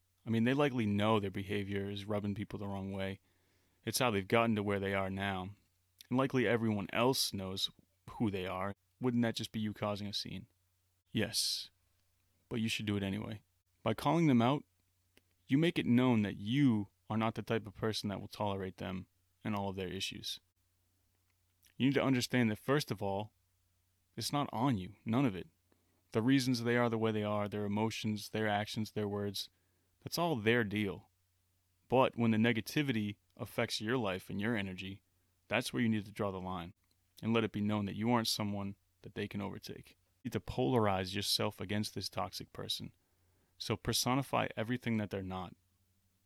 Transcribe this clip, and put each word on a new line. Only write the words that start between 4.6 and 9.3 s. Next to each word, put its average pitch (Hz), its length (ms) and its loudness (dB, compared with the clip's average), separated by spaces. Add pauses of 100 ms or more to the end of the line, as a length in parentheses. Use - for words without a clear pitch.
where 101 180 0
they 98 140 0
are 95 160 0
now. 95 400 -4 (580)
And 123 100 0
likely 131 280 2
everyone 107 460 2
else 127 420 0
knows 95 360 -4 (480)
who 110 120 0
they 92 160 -2
are. 95 280 -2 (260)
Wouldn't 120 220 2
that 113 120 2